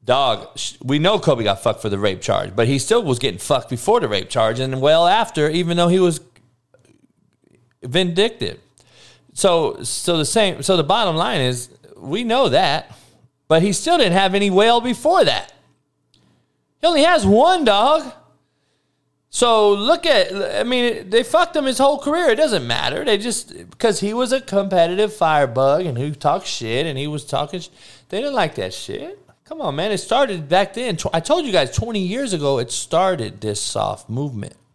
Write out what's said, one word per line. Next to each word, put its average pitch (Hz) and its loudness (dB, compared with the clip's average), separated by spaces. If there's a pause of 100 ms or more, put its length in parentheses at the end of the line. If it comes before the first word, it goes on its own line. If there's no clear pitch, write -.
Dog, 123 -2
sh-, - -10
we 139 0
know 196 2
Kobe 131 2
got 98 0
fucked - -2
for 110 -4
the 101 -2
rape 98 -2
charge, 95 -2
but 113 2
he 139 0
still 226 0
was 131 -2
getting 107 -4
fucked - -2
before 196 0
the 175 -2
rape 101 -4
charge 113 0
and 131 -4
well 160 4
after, 180 0
even 170 -2
though 175 2
he 180 4
was 175 2 (1600)
vindictive. 175 -2 (760)
So, 170 2
so - -4
the 156 0
same, 185 0
so 185 2
the 165 2
bottom 180 0
line 190 -2
is, 127 -2 (260)
we 185 -6
know 240 2
that. 151 0 (540)
But 165 4
he 202 2
still 330 0
didn't 208 4
have 190 2
any 202 2
whale 226 4
before 277 2
that. 123 -2 (1300)
He - 0
only 320 4
has 320 4
one, 302 4
dog. 247 2 (1160)
So 220 4
look 277 0
at, 196 2 (280)
I 220 -2
mean, 240 -2
they 226 2
fucked 339 0
him 294 -2
his 262 -2
whole 277 2
career. 311 0
It 226 2
doesn't 220 0
matter. 123 -4
They 214 0
just, 220 -8 (180)
because - -2
he 202 -4
was 240 -2
a - 0
competitive 196 0
firebug 147 2
and 123 -4
who 143 -4
talked 147 -2
shit 117 -4
and 147 -6
he 139 -6
was 151 -8
talking 147 -6
sh-, - -16 (400)
they 196 -6
didn't 277 -6
like 185 0
that 95 -6
shit. - -12 (260)
Come 320 -12
on, 156 -4
man. 196 -4
It 196 -4
started 208 -2
back 190 2
then. 233 -6
Tw-, - -6
I 165 0
told 311 0
you 240 -4
guys 151 2
twenty 220 -2
years 214 -4
ago 139 0
it 123 -4
started, 160 -2
this 104 -4
soft 104 -4
movement. 120 -8 (200)